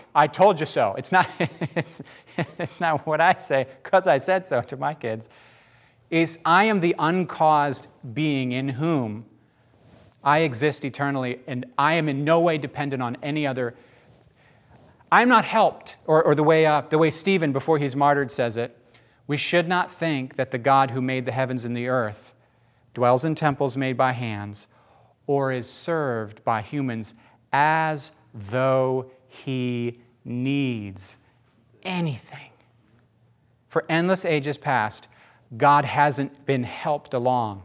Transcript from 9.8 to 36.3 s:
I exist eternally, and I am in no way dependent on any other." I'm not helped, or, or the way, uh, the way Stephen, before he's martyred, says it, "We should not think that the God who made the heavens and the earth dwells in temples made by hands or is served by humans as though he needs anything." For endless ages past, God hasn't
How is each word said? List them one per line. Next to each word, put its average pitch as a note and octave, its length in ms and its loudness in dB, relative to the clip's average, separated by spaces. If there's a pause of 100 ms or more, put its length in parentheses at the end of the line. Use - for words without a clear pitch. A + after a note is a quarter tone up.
I D3 160 4
exist C#3+ 440 -2
eternally, C3+ 600 -4
and B2+ 180 -6 (140)
I D3+ 160 4
am D#3+ 140 0
in C#3 160 -2
no E3 160 4
way E3 180 2
dependent C3+ 460 -6
on A#2+ 180 -6
any D3 240 -4
other." B2+ 300 -4 (1400)
I'm A3+ 160 6
not A3+ 160 4
helped, - 500 0 (140)
or, D#3 160 6
or D#3 100 6
the D3 80 2
way, D#3+ 240 6
uh, D3+ 140 4
the D3+ 180 0
way D#3+ 120 4
Stephen, E3 420 0
before D3 260 0
he's C#3 160 -2
martyred, C#3+ 380 2
says A#2 240 -2
it, A#2 200 -6 (500)
"We D3 120 -4
should F3 280 2
not F3+ 240 -2
think C#3 460 -6
that B2+ 140 -4
the C3 80 -4
God C3+ 320 4
who B2+ 100 -6
made C3 240 -2
the B2 80 -6
heavens B2+ 320 -4
and A#2+ 100 -6
the A#2+ 140 -6
earth A#2+ 460 -4 (580)
dwells B2 320 2
in D#3+ 100 0
temples C#3+ 420 -2
made C3 200 -4
by B2+ 160 2
hands G#2 540 -8 (600)
or C#3 260 0
is B2 180 -8
served A#2+ 720 -6
by A2+ 160 0
humans A#2 540 -6 (360)
as D#3 640 0 (220)
though C3 760 -2 (180)
he B2 720 -6 (240)
needs A#2+ 920 -6 (680)
anything." E3+ 680 -8 (1160)
For - 200 -2
endless F3 360 0
ages D3+ 340 -2
past, A2+ 480 -2 (500)
God C#3+ 280 6
hasn't C#3 600 -2